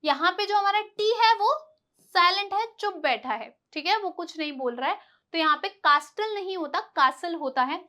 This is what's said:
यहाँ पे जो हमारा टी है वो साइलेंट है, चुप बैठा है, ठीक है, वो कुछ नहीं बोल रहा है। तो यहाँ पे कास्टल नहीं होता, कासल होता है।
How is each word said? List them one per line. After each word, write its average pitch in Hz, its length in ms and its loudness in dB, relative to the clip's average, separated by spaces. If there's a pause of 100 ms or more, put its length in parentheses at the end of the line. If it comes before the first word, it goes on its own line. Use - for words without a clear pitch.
यहाँ 302 280 2
पे 403 140 -2
जो 403 100 0
हमारा 403 240 2
टी 427 360 -2
है 453 180 4
वो 440 200 2 (600)
साइलेंट 381 400 2
है, 427 120 0 (120)
चुप 415 180 -4
बैठा 254 360 -2
है, 196 160 -6 (240)
ठीक 302 140 -8
है, 381 120 2
वो 403 120 -4
कुछ 339 280 -12
नहीं 302 140 -6
बोल 254 220 -4
रहा 254 160 -4
है। 403 80 -2 (360)
तो 339 40 -2
यहाँ 311 180 4
पे 294 120 -6
कास्टल 339 680 0
नहीं 381 220 -6
होता, 330 240 -4 (160)
कासल 285 380 0
होता 277 280 -2
है। 277 160 -2 (100)